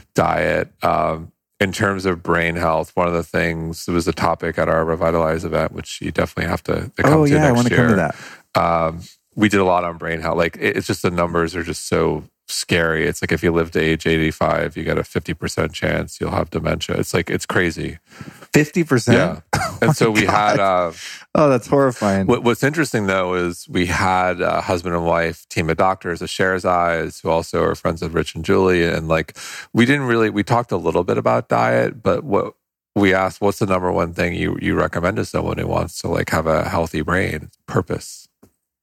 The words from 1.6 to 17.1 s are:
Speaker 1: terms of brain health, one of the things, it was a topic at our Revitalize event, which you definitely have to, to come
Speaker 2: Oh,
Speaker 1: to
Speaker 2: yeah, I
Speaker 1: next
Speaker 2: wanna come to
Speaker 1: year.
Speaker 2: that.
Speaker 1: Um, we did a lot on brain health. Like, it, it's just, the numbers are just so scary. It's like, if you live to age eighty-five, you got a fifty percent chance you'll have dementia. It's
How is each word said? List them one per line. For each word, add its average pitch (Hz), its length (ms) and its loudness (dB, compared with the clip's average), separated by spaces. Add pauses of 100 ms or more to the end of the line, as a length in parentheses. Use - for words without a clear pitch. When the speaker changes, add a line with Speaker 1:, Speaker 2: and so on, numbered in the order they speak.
Speaker 1:
terms 98 360 -2
of 87 160 0
brain 85 320 0
health, 82 400 0
one 90 120 2
of 87 60 0
the 85 100 0
things, 82 640 -4
it - 40 -2
was 87 160 0
a 87 60 2
topic 82 440 -2
at 80 100 0
our 80 160 2
Revitalize 82 600 0
event, 80 260 -2
which - 300 -12
you 85 100 -6
definitely 85 380 -4
have 87 140 -4
to, - 320 -4
to - 80 -2
come 139 180 4
Speaker 2:
Oh, 151 60 4
Speaker 1:
to 143 40 2
Speaker 2:
yeah, 151 140 4
I 139 60 6
Speaker 1:
next 120 60 4
Speaker 2:
wanna 120 120 4
come - 80 2 (120)
to 117 40 4
Speaker 1:
year. 85 180 2 (440)
Speaker 2:
that. - 40 2
Speaker 1:
Um, 85 420 0 (340)
we 104 120 4
did 101 120 2
a 98 60 4
lot 90 180 4
on 85 140 -4
brain 82 240 -4
health. 80 160 -2
Like, 85 200 0
it, - 200 0
it's - 100 -2
just, - 160 -4
the 92 80 0
numbers 85 440 0
are 87 80 -4
just 85 240 -8
so 80 360 0 (260)
scary. 82 580 0
It's 85 140 -4
like, - 100 -4
if 82 100 0
you 85 120 2
live 82 180 0
to - 80 0
age 80 260 0
eighty-five, 80 680 0
you 78 80 -8
got 80 140 -2
a 80 60 0
fifty - 300 -6
percent 82 380 -4
chance 82 480 -4
you'll 82 120 -4
have 85 180 -2
dementia. 82 480 -4
It's - 160 -4